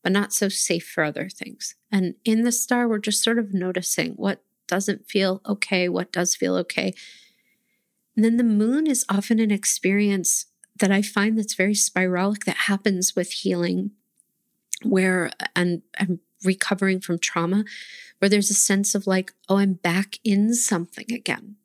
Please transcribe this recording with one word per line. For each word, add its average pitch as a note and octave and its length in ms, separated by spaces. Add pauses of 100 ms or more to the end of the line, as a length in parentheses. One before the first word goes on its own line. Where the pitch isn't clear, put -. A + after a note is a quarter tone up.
but F#3 100
not G3+ 200
so G3+ 160
safe - 380
for - 160
other D3+ 260
things. - 460 (160)
And F#3 240 (100)
in A3+ 180
the A#3+ 100
star, A#3+ 360
we're A3 100
just G#3 240
sort A#3 160
of G3+ 140
noticing F3+ 600
what - 300 (240)
doesn't G3 420
feel F#3+ 380
okay, G3 420
what F3+ 240
does F3+ 220
feel F#3 220
okay. F#3 380 (1200)
And G#3+ 80
then A#3 120
the B3 80
moon A3+ 420
is C4+ 220
often G3+ 320
an A3 100
experience G3 960 (320)
that F#3+ 120
I G3 120
find G#3 360
that's G#3+ 160
very G3+ 200
spiralic F#3 680
that - 120
happens G3 580
with F3+ 160
healing, F3+ 640 (920)
where, F#3 480 (240)
and, F3 280 (160)
and F3+ 200 (260)
recovering F#3+ 560
from E3+ 180
trauma, F3+ 460 (540)
where G3 100
there's G3+ 220
a G3+ 40
sense G3 400
of G3+ 120
like, F#3 260 (160)
"Oh, G3 100
I'm G3 160
back F3+ 500
in G#3+ 300
something G3 580
again. - 520